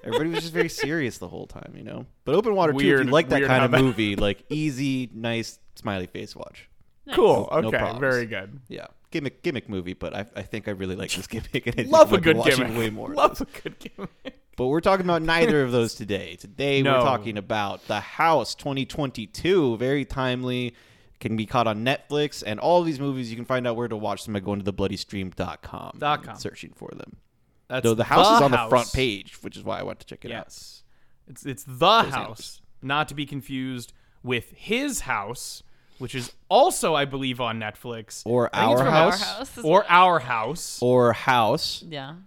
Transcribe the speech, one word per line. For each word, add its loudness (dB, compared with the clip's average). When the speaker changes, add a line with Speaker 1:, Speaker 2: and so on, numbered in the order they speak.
Speaker 1:
Everybody -2
was -4
just -12
very 0
serious -4
the -12
whole -14
time, -18
you -16
know? -12
But 0
Open 2
Water 4
two, 0
if 2
Speaker 2:
Weird, 4
Speaker 1:
you 0
like 4
that 2
Speaker 2:
weird 2
Speaker 1:
kind 4
Speaker 2:
how 4
Speaker 1:
of 0
Speaker 2:
that 4
Speaker 1:
movie, 2
like, 0
easy, -4
nice, -6
smiley -6
face -12
watch. -18
Speaker 3:
Nice. -8
Speaker 2:
Cool. 4
Speaker 1:
No, 2
no -2
Speaker 2:
Okay. 0
Speaker 1:
problems. -2
Speaker 2:
Very 0
good. -10
Speaker 1:
Yeah. -14
Gimmick, -8
gimmick -4
movie, -6
but -8
I, -6
I -8
think -10
I -6
really -6
like -8
this -8
<laughs> -
gimmick, -6
and -4
I -2
think -2
Speaker 2:
Love 8
Speaker 1:
I'm 4
Speaker 2:
a 0
good 4
Speaker 1:
watching 4
Speaker 2:
gimmick. -4
Speaker 1:
way 0
more -8
of -4
Speaker 2:
Love 2
Speaker 1:
this. -8
Speaker 2:
a -10
good -14
gimmick. -16
Speaker 1:
But 0
we're 2
talking 4
about 2
neither 4
of 0
those 2
today. -6
Today -2
Speaker 2:
No. 4
Speaker 1:
we're 4
talking 0
about -4
The -2
House 0
twenty -6
twenty-two, -2
very -2
timely. -4
Can 0
be -2
caught 2
on -2
Netflix, -2
and -4
all 2
these -4
movies -4
you -8
can -10
find -2
out -2
where -4
to -6
watch -6
them -8
by -2
going -4
to -10
the -2
bloody -4
stream -8
dot -8
com -14
Speaker 2:
Dot -4
com. -16
Speaker 1:
and -18
searching -12
for -16
them. -18
Speaker 2:
That's -4
Speaker 1:
Though 4
the 0
house 8
Speaker 2:
The 8
Speaker 1:
is 8
on 6
the 4
Speaker 2:
House. 0
Speaker 1:
front 4
page, -2
which -14
is -18
why -8
I -8
want -10
to -20
check -18
it -12
out. -12
Speaker 2:
Yes. -20
It's, -20
it's -10
The -16
Speaker 1:
Those -16
Speaker 2:
House, -6
Speaker 1:
handles. -10
Speaker 2:
not -2
to -14
be -6
confused -10
with -4
His -4
House, -8
which -10
is -8
also, 4
I 2
believe, -6
on -4
Netflix. -10
Speaker 1:
Or 2
Speaker 2:
I 0
think 4
it's 4
Speaker 1:
Our 4
Speaker 2:
from 4
Speaker 1:
House. 4
Speaker 3:
Our -4
House -12
as -10
Speaker 2:
Or 6
Speaker 3:
well. 2
Speaker 2:
Our 8
House. -4
Speaker 1:
Or 6
House. 0
Speaker 3:
Yeah. -12